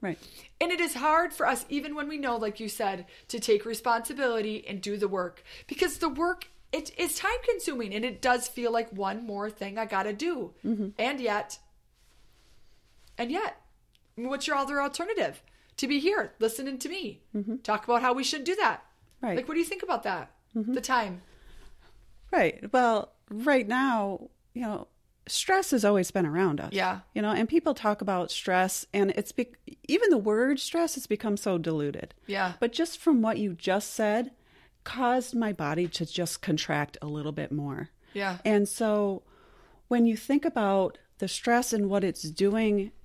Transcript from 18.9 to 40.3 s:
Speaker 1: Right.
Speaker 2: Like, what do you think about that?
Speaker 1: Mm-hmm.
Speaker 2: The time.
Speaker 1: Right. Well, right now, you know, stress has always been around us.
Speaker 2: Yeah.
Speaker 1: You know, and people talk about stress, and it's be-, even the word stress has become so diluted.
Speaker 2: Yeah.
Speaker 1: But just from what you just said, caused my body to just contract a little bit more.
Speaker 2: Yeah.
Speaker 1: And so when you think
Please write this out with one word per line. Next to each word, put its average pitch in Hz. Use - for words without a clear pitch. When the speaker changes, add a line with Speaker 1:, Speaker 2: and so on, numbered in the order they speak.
Speaker 1:
Right. 214
Speaker 2:
Like, 254
what 320
do 320
you 330
think 381
about 330
that? 180
Speaker 1:
Mm-hmm. 226
Speaker 2:
The 254
time. 214
Speaker 1:
Right. 208
Well, 233
right 240
now, 226
you 240
know, 214
stress -
has 226
always 202
been 185
around 160
us. -
Speaker 2:
Yeah. 185
Speaker 1:
You 214
know, 208
and 226
people 320
talk 208
about 185
stress, 185
and 196
it's -
be-, 240
even 415
the 302
word 226
stress 339
has -
become 208
so 190
diluted. 156
Speaker 2:
Yeah. 196
Speaker 1:
But 233
just -
from 277
what 220
you 202
just 190
said, 226
caused 247
my 220
body 165
to 165
just -
contract 151
a 151
little 151
bit 147
more. 143
Speaker 2:
Yeah. 196
Speaker 1:
And 208
so 208
when 240
you 226
think 277